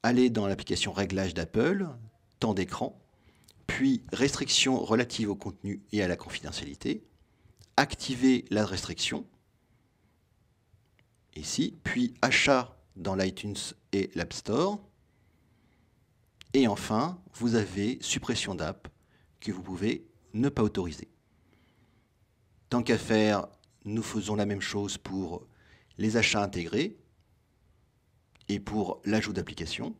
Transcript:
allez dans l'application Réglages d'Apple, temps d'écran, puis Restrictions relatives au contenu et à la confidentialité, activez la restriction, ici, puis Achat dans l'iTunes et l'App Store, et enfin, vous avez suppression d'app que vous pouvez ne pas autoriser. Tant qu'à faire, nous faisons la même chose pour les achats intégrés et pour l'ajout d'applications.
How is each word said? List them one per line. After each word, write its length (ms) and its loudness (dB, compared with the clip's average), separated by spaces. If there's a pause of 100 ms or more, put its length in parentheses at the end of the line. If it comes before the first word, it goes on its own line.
allez 260 6
dans 180 2
l'application 460 -2
Réglages 400 0
d'Apple, 560 0 (500)
temps 140 0
d'écran, 480 -4 (680)
puis 360 2 (100)
Restrictions 640 2
relatives 520 2
au 40 0
contenu 480 -8 (100)
et 100 2
à 60 2
la 80 0
confidentialité, 920 -8 (720)
activez 720 2
la 160 2
restriction, 600 -4 (2000)
ici, 500 -4
puis 360 0
Achat 560 4 (200)
dans 180 -2
l'iTunes 420 -2 (360)
et 220 0
l'App 200 -4
Store, 440 0 (1700)
et 160 6
enfin, 500 0 (140)
vous 220 0
avez 480 0
suppression 520 -2
d'app 340 -6 (520)
que 120 -6
vous 100 -8
pouvez 440 -4 (280)
ne 160 2
pas 120 0
autoriser. 460 -2 (1600)
Tant 140 2
qu'à 160 2
faire, 480 4 (400)
nous 160 -2
faisons 320 -4
la 100 0
même 160 -2
chose 380 -4
pour 480 -6 (500)
les 220 2
achats 240 2
intégrés 560 -2 (1500)
et 120 -2
pour 460 -4
l'ajout 260 0
d'applications. 680 -6